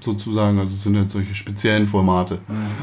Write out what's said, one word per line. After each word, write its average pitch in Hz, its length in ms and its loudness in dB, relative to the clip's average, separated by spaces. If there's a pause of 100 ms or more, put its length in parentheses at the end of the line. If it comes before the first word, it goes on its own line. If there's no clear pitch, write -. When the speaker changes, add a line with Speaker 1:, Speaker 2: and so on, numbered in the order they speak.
Speaker 1:
sozusagen. 104 600 0
Also 95 140 -2
es 98 100 -8
sind 104 120 4
halt 98 140 2
solche 98 240 -4
speziellen 104 540 0
Formate. 92 460 2 (140)
Speaker 2:
Ja. 110 60 -8 (280)